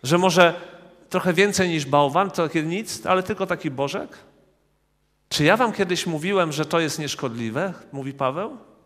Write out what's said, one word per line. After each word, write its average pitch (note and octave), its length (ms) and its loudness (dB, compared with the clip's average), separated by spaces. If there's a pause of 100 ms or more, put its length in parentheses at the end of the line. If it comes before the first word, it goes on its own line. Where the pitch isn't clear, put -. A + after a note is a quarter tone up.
Że C#3+ 160 2
może F3 420 6 (480)
trochę F3+ 240 0
więcej F#3 360 2
niż D#3 180 -2
bałwan, C#3+ 440 4
to E3 180 -2
takie D#3+ 140 -2
nic, F3+ 440 -6
ale F#3 160 2
tylko F#3+ 240 -4
taki E3+ 240 -4
bożek?" C#3 480 -6 (1080)
"Czy - 160 0
ja F3 120 6
wam A#3 160 2
kiedyś F3+ 340 -2
mówiłem, E3+ 460 0
że D3 140 -4
to E3+ 140 0
jest D#3 180 -2
nieszkodliwe?", C3 760 -4 (180)
mówi C#3 200 -10
Paweł. D3 460 -4 (280)